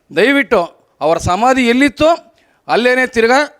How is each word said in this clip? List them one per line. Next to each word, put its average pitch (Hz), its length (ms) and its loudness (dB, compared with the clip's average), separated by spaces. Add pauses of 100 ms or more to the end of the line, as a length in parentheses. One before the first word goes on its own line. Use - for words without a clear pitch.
(160)
ದಯವಿಟ್ಟು 240 440 0 (400)
ಅವರ 160 180 0
ಸಮಾಧಿ 233 500 0
ಎಲ್ಲಿತ್ತು 285 420 0 (580)
ಅಲ್ಲೇನೆ 247 380 0
ತಿರ್ಗಾ 240 340 0 (200)